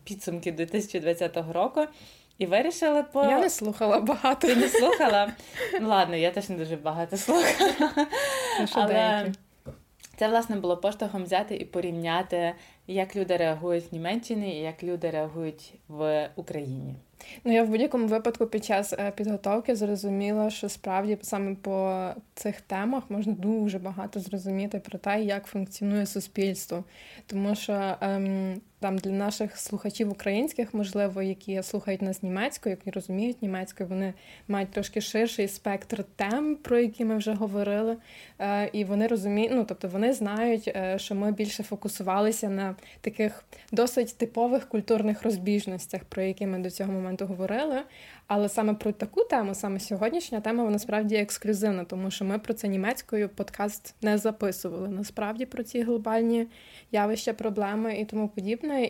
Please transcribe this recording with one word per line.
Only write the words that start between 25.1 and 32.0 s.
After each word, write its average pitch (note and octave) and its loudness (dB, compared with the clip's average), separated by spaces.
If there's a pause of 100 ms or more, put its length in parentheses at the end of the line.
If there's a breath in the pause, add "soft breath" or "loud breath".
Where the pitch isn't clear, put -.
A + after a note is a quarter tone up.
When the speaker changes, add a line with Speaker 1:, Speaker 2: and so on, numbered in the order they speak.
Speaker 2:
як G3+ -2
функціонує G3+ -2
суспільство. F#3+ -4 (440 loud breath)
Тому G3+ 0
що, G3 -2
ем... G3 0 (180)
Там F#3+ 0
для F#3+ -2
наших G3+ -2
слухачів G#3 -4
українських, A3+ -2
можливо, G3+ 0
які F#3+ -2
слухають G3+ -4